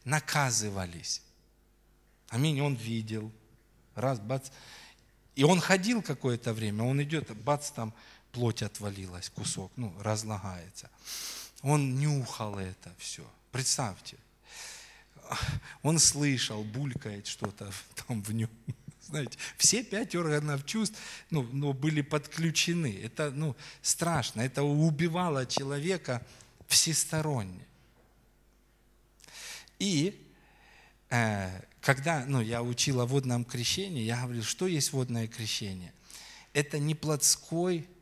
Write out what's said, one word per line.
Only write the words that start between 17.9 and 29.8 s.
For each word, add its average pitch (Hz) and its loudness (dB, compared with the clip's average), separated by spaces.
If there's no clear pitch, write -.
там 113 -4
в 104 -6
нём. 113 0
Знаете, 147 -8
все - 4
пять 208 -4
органов 147 0
чувств, 214 0
ну, 151 2
ну, 139 2
были 151 2
подключены. 151 0
Это, 143 -2
ну, 143 -2
страшно. 160 2
Это 135 2
убивало 156 4
человека 143 -2
всесторонне. 147 2
И, 185 2